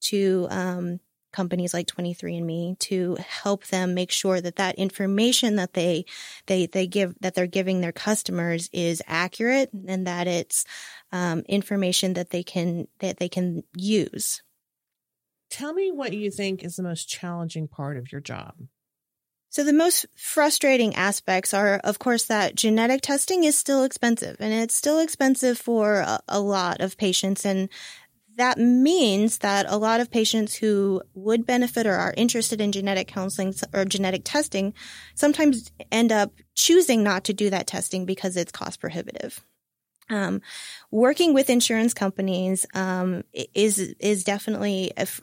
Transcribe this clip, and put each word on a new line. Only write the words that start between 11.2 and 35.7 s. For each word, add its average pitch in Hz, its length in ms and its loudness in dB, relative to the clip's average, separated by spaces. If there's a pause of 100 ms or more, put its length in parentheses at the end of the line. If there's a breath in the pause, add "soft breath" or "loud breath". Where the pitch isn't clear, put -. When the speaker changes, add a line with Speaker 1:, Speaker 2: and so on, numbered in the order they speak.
Speaker 1:
information 190 760 0
that 180 160 -4
they 175 120 -4
can, 170 460 -4 (120)
that 190 180 -6
they 180 100 -4
can 180 340 -4 (140)
use. - 680 -2 (1080)
Speaker 2:
Tell 294 240 -8
me 381 180 0
what 262 220 -4
you 208 160 -4
think 196 340 -4
is 175 120 -10
the 190 60 -6
most 170 280 -6
challenging 165 580 -6
part 143 300 -8
of 123 120 -10
your 143 120 -10
job. - 320 -12 (920)
Speaker 1:
So - 160 -2
the 294 80 4
most 330 320 6 (100)
frustrating 269 800 2
aspects 190 580 0
are, 202 220 4
of 202 220 -2
course, 233 260 0
that 208 320 0
genetic 226 440 4
testing 320 440 2
is 302 120 4
still 269 280 2
expensive, 240 540 0
and 214 140 -2
it's 226 220 0
still 302 240 2
expensive 269 580 2
for 214 440 2
a, 110 280 0
a 202 120 0
lot 190 420 0
of 185 160 -4
patients. 190 480 0
And 190 240 -2 (640 loud breath)
that 247 240 2
means 247 800 4
that 202 280 2
a 208 120 0
lot 226 220 2
of 233 100 -2
patients 220 460 0
who 196 440 2 (140)
would 220 320 0
benefit 247 400 0
or 196 80 4
are 185 240 0
interested 226 420 0
in 202 120 2
genetic 196 360 -2
counseling 190 400 -4
s-, 190 240 -6
or 196 140 2
genetic 190 380 -2
testing 208 500 -2 (400 loud breath)
sometimes 294 580 2 (180)